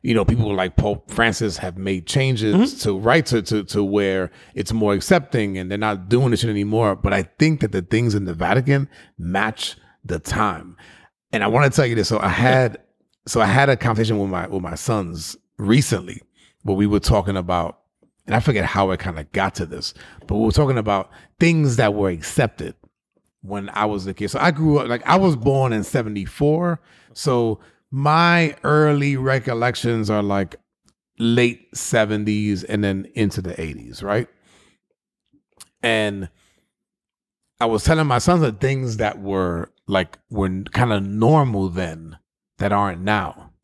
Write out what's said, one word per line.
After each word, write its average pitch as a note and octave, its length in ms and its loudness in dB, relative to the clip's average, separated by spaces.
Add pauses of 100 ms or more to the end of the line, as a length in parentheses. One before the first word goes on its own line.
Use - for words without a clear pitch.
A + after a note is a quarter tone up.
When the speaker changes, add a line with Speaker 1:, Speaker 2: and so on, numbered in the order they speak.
Speaker 1:
you A#2+ 100 2
know, G#2 100 4
people A2 280 2
like F#2 220 -2
Pope G#2 380 -2
Francis A2+ 460 0
have F#2 200 -10
made F#2+ 300 -4
changes C3 480 2
Speaker 2:
Mm-hmm. C4+ 240 2
Speaker 1:
to, G2+ 180 -2
right, A#2+ 280 0
to, A#2 160 0
to, G#2 200 -2
to G#2 220 -2
where G2 480 0 (200)
it's - 200 -6
more G#2 220 2
accepting A2 640 0
and F#2 140 -6
they're G2+ 80 -2
not G2+ 300 -4
doing B2 240 4
this G#2+ 80 0
shit A#2 100 0
anymore. G#2 460 0
But G2 160 -2
I G2 100 2 (160)
think D#3 220 2
that G2 100 0
the F#2 120 -2
things A2 340 0
in G2 80 -2
the F2+ 100 -6
Vatican C3 540 0 (280)
match G2 600 -4 (280)
the F2 140 -6
time. F2+ 580 -4 (560)
And G#2+ 120 -2
I - 20 0
wanna C3 240 4
tell C#3 160 2
you A#2 80 -2
this. G#2+ 140 0
So A2+ 100 0
I - 80 0
had, B2 520 2 (500)
so A#2 120 0
I G#2+ 60 4
had C3+ 220 4
a C3 80 4
conversation A2+ 420 0
with G2 100 -2
my, F2+ 200 -4
with F#2+ 120 -4
my E2 140 -8
sons E2+ 640 -6 (200)
recently G2+ 640 0 (420)
where F#2+ 140 -2
we G2+ 120 2
were G2+ 100 2
talking G2 380 2
about, F2 420 -2 (480)
and - 80 -2
I A#2 60 2
forget G#2 240 0
how F#2+ 260 0
it F2+ 80 -2
kinda D#2+ 320 -8
got F#2+ 260 -2
to E2+ 100 -6
this, - 280 -10 (320)
but G2+ 80 -4
we A2 120 0
were A2 40 2
talking C3+ 280 2
about G2+ 320 -2 (280)
things D#3 380 2
that G#2+ 180 2
were G2+ 140 0
accepted F2 680 -4 (680)
when G2 300 -10
I G#2 120 -2
was G#2 240 -2
a F#2 60 -8
kid. G2+ 180 -6
So - 80 -4
I E3+ 100 4
grew D3+ 300 2
up, A#2 80 -6
like, A#2+ 180 -4
I E3+ 100 4
was F#3 200 4
born C3 360 2
in G#2+ 120 -2
seventy-four. C#3+ 960 -2 (320)
So A#2+ 480 0 (340)
my D#3+ 680 4
early C#3+ 540 2
recollections A#2+ 880 0
are, G#2+ 140 2
like, G2+ 340 -2 (640)
late A#2 580 0
seventies G#2 880 0
and G#2 180 -2
then G2 320 -2
into G#2 280 0
the F2 180 -8
eighties, B1 420 -10
right? G#2+ 260 -2 (1500)
And G#2 480 -2 (1300)
I A#2 60 0
was A2 180 0
telling D#3+ 220 4
my B2 120 2
sons F3 220 4
the C3 120 2
things C3 440 -2
that G#2 240 -2
were, F#2 500 -4 (180)
like, F#2+ 300 -2 (120)
were G2 180 -2 (240)
kinda A2+ 280 2
normal G#2+ 680 2
then E2 480 -8 (420)
that G2+ 140 -2
aren't G2 300 -2
now. G2 480 -4 (140)